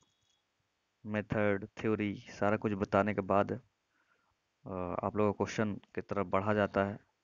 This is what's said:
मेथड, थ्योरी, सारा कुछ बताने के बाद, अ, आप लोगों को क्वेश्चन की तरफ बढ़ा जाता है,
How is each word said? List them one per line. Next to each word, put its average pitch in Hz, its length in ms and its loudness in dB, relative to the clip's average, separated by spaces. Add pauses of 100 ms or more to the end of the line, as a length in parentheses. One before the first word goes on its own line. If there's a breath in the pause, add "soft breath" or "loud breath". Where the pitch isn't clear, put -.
(1040)
मेथड, 104 600 0 (120)
थ्योरी, 107 340 0 (260)
सारा 104 180 2
कुछ 104 160 -2
बताने 101 420 2
के 98 60 -2 (120)
बाद, 98 200 2
अ, 113 80 -6 (1400)
आप 98 120 -2
लोगों 104 160 4
को 101 120 0
क्वेश्चन 104 300 -2 (200)
की - 80 -6
तरफ 101 240 -4
बढ़ा 95 280 2
जाता 98 300 2
है, 101 140 -4 (260)